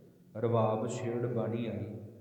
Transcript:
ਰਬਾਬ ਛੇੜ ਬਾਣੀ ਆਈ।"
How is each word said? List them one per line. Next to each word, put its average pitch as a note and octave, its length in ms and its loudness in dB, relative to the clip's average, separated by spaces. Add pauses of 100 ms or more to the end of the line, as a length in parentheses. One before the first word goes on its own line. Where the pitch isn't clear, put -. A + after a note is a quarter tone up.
(360)
ਰਬਾਬ A2 500 4
ਛੇੜ A#2+ 400 -2
ਬਾਣੀ A2+ 400 0
ਆਈ।" G2+ 320 -4 (220)